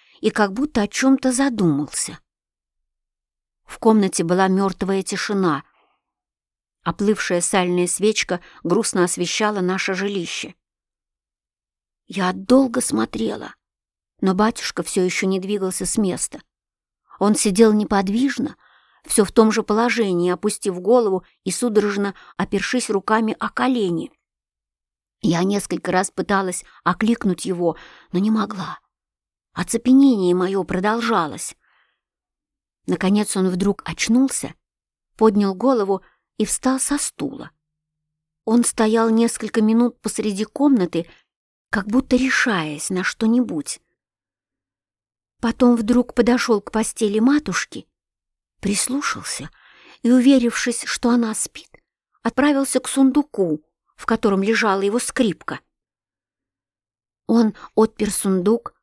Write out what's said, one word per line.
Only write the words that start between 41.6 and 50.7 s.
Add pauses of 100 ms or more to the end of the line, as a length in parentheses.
как
будто
решаясь
на
что-нибудь. (1600)
Потом
вдруг
подошёл
к
постели
матушки, (760)
прислушался (520)
и,
уверившись,